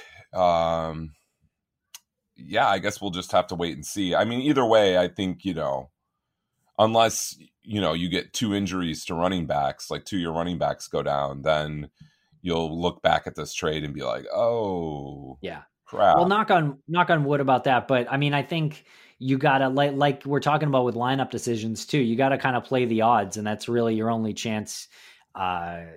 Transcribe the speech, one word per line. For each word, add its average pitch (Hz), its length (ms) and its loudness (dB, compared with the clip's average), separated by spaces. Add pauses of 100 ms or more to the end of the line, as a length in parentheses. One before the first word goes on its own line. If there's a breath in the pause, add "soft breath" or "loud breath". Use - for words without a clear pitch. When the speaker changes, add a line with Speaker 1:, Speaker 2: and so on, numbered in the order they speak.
(320 loud breath)
Speaker 1:
Um, 82 800 0 (1200)
yeah, 98 320 0
I 98 100 2
guess 98 220 -4
we'll 98 120 -4
just 90 200 -8
have 92 160 4
to 95 60 -8
wait 85 200 -2
and 73 120 -14
see. 95 280 -2
I 87 100 4
mean, 120 160 -2
either 135 240 2
way, 107 340 6
I 90 100 4
think, 92 360 -4
you 95 100 -4
know, 67 360 -6 (880)
unless, 113 580 2 (260)
you 107 180 -4
know, 85 120 2
you 87 160 -2
get 87 240 -4
two 104 220 -2
injuries 90 520 -4
to 90 80 -6
running 87 320 0
backs, 71 440 -4
like, 76 140 -8
two - 120 -6
of 90 60 -2
your 82 100 -4
running 85 260 -4
backs 71 300 -4
go 76 140 -2
down, 69 400 -4
then 76 460 -2 (540 soft breath)
you'll 82 380 -2
look 87 220 -2
back 80 240 2
at - 100 -12
this 76 180 -10
trade 78 300 -4
and 73 100 -8
be 69 80 -10
like, 60 320 -4
"Oh, 80 1040 -4
Speaker 2:
Yeah. 82 220 -12 (220)
Speaker 1:
crap." 98 320 4
Speaker 2:
Well, 175 100 4
knock 208 240 2
on, 156 280 2 (100)
knock 170 220 2
on 156 140 4
wood 143 160 2
about 131 240 2
that. 131 240 2
But, 123 240 2
I 139 40 0
mean, 143 180 0
I 139 80 0
think 156 420 -4 (360 soft breath)
you 131 180 0
gotta, 135 300 4
like, 139 260 2
like 139 320 0
we're 139 140 0
talking 151 280 2
about 131 160 4
with 117 120 0
lineup 127 340 0
decisions 113 560 -4
too, 151 140 0
you 117 160 2
gotta 135 200 2
kinda 127 240 0
play 127 240 0
the 113 180 2
odds, 113 340 2
and 107 100 -4
that's 107 220 -4
really 117 260 2
your 110 160 0
only 110 240 -2
chance. - 540 -6 (460 loud breath)
Uh, 87 480 -6 (140)